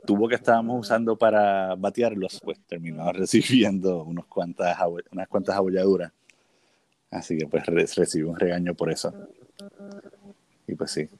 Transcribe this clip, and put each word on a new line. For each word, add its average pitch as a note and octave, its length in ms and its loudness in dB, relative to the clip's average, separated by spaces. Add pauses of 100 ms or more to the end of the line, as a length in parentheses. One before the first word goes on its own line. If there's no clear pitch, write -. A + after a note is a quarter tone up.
tubo G#2+ 240 2
que A#2+ 60 0
estábamos A#2 460 2
usando A2+ 360 0
para G2+ 600 4
batearlos, G2+ 680 -2
pues D#2+ 220 -8
terminó E2 460 -6
<laughs> - 0 -
recibiendo F#2+ 920 2
unos E2+ 220 -10
cuantas F2 520 -2
abo-, F2 220 -2 (100)
unas F#2 180 -10
cuantas G2 280 -2
abolladuras. F#2 560 2 (960)
Así E2 280 -6
que D#2 80 -4
pues D2+ 180 -2
re-, E2 220 2 (100)
recibí E2 280 0
un E2 120 -6
regaño F2 380 0
por E2 160 -2
eso. E2+ 240 -6 (1500)
Y - 80 -8
pues - 160 -6
sí, D2+ 180 -4 (120)